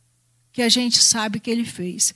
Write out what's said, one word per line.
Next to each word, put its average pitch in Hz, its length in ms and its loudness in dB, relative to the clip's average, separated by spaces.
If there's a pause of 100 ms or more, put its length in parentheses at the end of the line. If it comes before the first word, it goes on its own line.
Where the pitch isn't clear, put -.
(580)
que 247 40 0
a 233 60 2
gente 247 320 2
sabe 220 380 2
que 226 100 -8
ele 233 160 -2
fez. - 520 -4